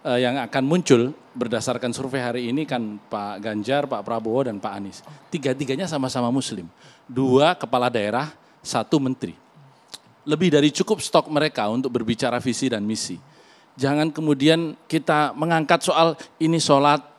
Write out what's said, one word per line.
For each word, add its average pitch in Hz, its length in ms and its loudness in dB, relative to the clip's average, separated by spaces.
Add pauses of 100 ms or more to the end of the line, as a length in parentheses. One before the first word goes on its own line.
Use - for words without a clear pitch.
eh, 127 240 0
yang 127 160 0
akan 127 240 -2
muncul 139 480 4 (240)
berdasarkan 123 560 -2
survei 131 320 -6
hari 120 240 -4
ini 139 160 -2
kan 117 320 -6 (160)
Pak 104 320 -6
Ganjar, 113 400 -2
Pak 127 160 -6
Prabowo, 113 480 -2
dan 107 80 -8
Pak 101 160 -8
Anies. 101 320 -12 (240)
Tiga-tiganya 135 560 -4
sama-sama 131 480 -2
muslim. 120 320 -4 (400)
Dua 135 480 4
kepala 123 400 0
daerah, 120 400 -2 (320)
satu 117 320 0
menteri. 131 400 -2 (880)
Lebih 156 240 2
dari 147 240 6
cukup - 320 0
stok - 240 2
mereka 147 400 0
untuk 123 240 -2
berbicara 117 480 -2
visi 123 320 -2
dan 107 80 -2
misi. 104 400 -6 (560)
Jangan 143 320 0
kemudian 156 640 2 (160)
kita 151 480 0
mengangkat 160 480 2
soal 160 320 2 (240)
ini 160 160 2
sholat 143 480 4 (140)